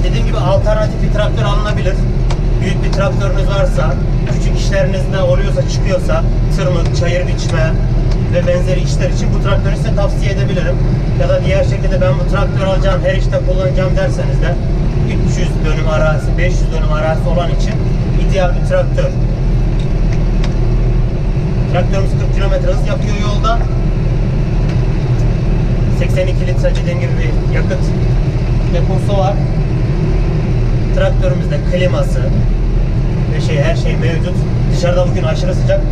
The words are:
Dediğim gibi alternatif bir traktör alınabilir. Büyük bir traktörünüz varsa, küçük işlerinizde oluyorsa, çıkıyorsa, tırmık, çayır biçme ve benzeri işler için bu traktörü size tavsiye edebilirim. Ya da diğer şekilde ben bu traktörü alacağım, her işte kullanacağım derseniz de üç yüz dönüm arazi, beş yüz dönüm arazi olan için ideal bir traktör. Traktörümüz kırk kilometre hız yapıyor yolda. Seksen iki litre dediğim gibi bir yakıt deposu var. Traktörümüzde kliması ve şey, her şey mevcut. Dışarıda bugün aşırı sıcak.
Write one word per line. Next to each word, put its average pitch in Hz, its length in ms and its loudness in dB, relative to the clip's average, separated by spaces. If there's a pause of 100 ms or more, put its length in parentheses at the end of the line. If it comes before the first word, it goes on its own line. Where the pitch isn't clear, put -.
Dediğim - 220 0
gibi - 100 0
alternatif 202 640 0
bir 147 100 0
traktör 151 320 0
alınabilir. - 500 0 (640)
Büyük 190 240 0
bir 156 80 0
traktörünüz - 560 0
varsa, 175 460 0 (380)
küçük - 260 0
işlerinizde - 640 0
oluyorsa, 202 480 0
çıkıyorsa, - 540 0 (340)
tırmık, - 400 0
çayır 180 300 0
biçme - 460 0 (640)
ve 170 120 0
benzeri 180 340 0
işler - 300 0
için 185 240 0
bu 175 80 0
traktörü 190 340 0
size - 180 0
tavsiye 196 380 0
edebilirim. - 440 0 (440)
Ya - 80 0
da - 160 0
diğer 143 200 2
şekilde - 360 0
ben - 200 2
bu - 100 0
traktörü 202 340 0
alacağım, 190 400 2
her 185 100 0
işte - 340 0
kullanacağım 185 480 0
derseniz - 460 0
de - 120 0 (560)
üç - 280 0
yüz - 100 0 (160)
dönüm - 240 0
arazi, 156 500 0
beş - 140 2
yüz - 200 0
dönüm - 200 0
arazi - 360 0
olan 170 220 0
için - 240 0 (480)
ideal - 320 2
bir 160 140 0
traktör. 180 420 0 (2500)
Traktörümüz - 380 0
kırk - 240 0
kilometre 190 320 0
hız - 220 0
yapıyor - 340 -2
yolda. - 360 0 (2500)
Seksen 139 280 0
iki - 200 0
litre - 240 0 (120)
dediğim - 180 -2
gibi 123 180 -2
bir - 360 0
yakıt - 300 0 (920)
deposu - 460 0
var. - 140 0 (1600)
Traktörümüzde 175 640 0 (140)
kliması - 480 0 (1120)
ve 160 60 0
şey, 156 220 0
her 160 140 0
şey 151 200 0
mevcut. - 400 0 (360)
Dışarıda - 380 0
bugün 180 120 0
aşırı 160 320 0
sıcak. 180 260 2 (120)